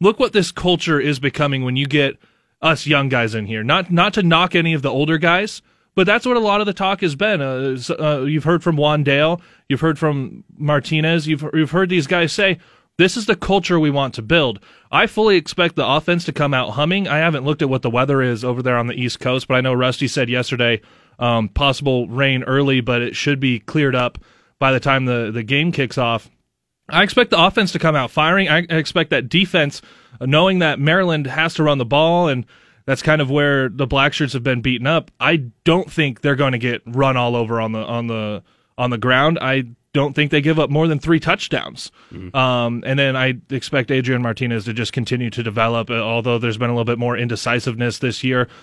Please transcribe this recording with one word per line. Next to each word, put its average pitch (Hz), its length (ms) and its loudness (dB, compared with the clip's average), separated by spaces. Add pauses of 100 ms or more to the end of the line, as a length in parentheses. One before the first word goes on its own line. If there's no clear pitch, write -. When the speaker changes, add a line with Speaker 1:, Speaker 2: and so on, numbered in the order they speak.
Speaker 1:
Look 208 200 2
what 240 120 0
this 196 200 2
culture 170 480 0
is 139 180 0
becoming 135 460 -2
when 127 120 -2
you 139 100 0
get 139 300 0 (440)
us 151 260 0
young 143 220 2
guys 117 260 0
in 107 120 -4
here." 110 180 -4
Not, 175 260 0
not 180 240 2
to 214 80 0
knock 170 320 4
any 165 200 2
of 143 80 -2
the 139 80 0
older 151 280 0
guys, 175 440 0 (320)
but 190 120 4
that's 220 200 2
what 247 100 2
a 233 40 2
lot 208 200 2
of 208 60 0
the 202 60 -2
talk 196 280 -2
has 165 160 0
been. 202 240 0
Uh, 135 340 -2
s-, 123 160 -8
uh, 147 360 -2
you've 151 180 -2
heard 170 180 2
from 165 140 0
Wandale, 151 640 2 (280)
you've 135 120 0
heard 156 180 0
from 143 460 -4 (120)
Martinez, 151 680 0
you've, 151 260 -2
you've 156 200 2
heard 185 160 2
these 170 180 2
guys 170 260 2
say, 190 260 2 (380)
"This 175 200 4
is 220 100 -6
the 220 100 2
culture 180 420 0
we 156 120 4
want 139 240 -2
to 117 80 -10
build." 120 380 0 (300)
I 175 160 2
fully 220 300 4
expect 170 400 0
the 135 100 0
offense 160 380 0
to 156 80 -6
come 143 220 0
out 127 160 0
humming. 170 360 0
I 143 120 0
haven't 156 260 0
looked 147 180 0
at 143 60 2
what 131 140 0
the 120 80 -2
weather 135 320 2
is 120 220 -2
over 123 180 -2
there 123 160 0
on 117 80 -2
the 120 80 -6
East 123 260 -6
Coast, 127 280 -4
but 131 60 0
I 127 60 2
know 127 140 0
Rusty 127 340 0
said 127 220 -2
yesterday, 120 500 0 (380)
um, 117 300 0
possible 135 580 -2
rain 131 380 -2
early, 135 360 0
but 120 220 -2
it 120 140 -6
should 143 240 -2
be 127 180 0
cleared 139 380 -2
up 123 220 -2 (420)
by 135 100 2
the 131 80 2
time 135 280 0
the, 117 280 -2
the 117 80 -6
game 143 300 0
kicks 135 260 -2
off. 117 320 -2 (600)
I 175 120 4
expect 240 280 2
the 170 140 4
offense 190 280 2
to 175 60 -4
come 160 160 2
out 127 160 0
firing. 175 380 2
I, 151 100 4 (120)
I 165 60 0
expect 160 340 -2
that 127 180 -2
defense, 170 540 0 (380)
uh, 131 60 -8
knowing 175 340 4
that 151 180 0
Maryland 160 480 2
has 156 280 -2
to 160 100 0
run 147 120 4
the 127 80 0
ball, 160 440 2
and 127 180 -2 (400)
that's 135 160 -2
kind 156 180 2
of 131 100 -2
where 139 380 2
the 127 180 -4
Black 139 280 2
Shirts 143 180 -2
have 127 120 -4
been 123 180 -2
beaten 127 240 -2
up. 156 240 0 (100)
I 139 280 0 (160)
don't 170 280 2
think 139 300 -2
they're 143 140 2
gonna 131 200 0
get 120 300 -4
run 127 320 0
all 120 180 0
over 117 240 -2
on 113 120 -2
the, 110 80 -4
on 117 260 -4
the, 107 360 -6 (360)
on 123 100 -2
the 123 80 -2
ground. 127 460 2
I 131 220 -2 (280)
don't 139 220 0
think 147 160 0
they 151 100 2
give 156 180 2
up 151 120 0
more 156 160 2
than 156 120 0
three 160 200 2
touchdowns. - 720 -4 (220)
Speaker 2:
Mm-hmm. 90 240 -12
Speaker 1:
Um, 120 500 0
and 135 120 0
then 135 180 2
I 131 180 0 (160)
expect 135 400 -4
Adrian 127 320 0
Martinez 117 440 -4
to 117 60 -6
just 110 200 -4
continue 123 380 -4
to 123 120 -6
develop, 113 480 0
uh, 120 40 -4
although 117 440 0
there's 113 200 -2
been 120 120 -2
a 120 40 -2
little 117 100 0
bit 117 140 -2
more 120 200 -2
indecisiveness 120 800 -4
this 120 240 -4
year. 127 260 0 (140)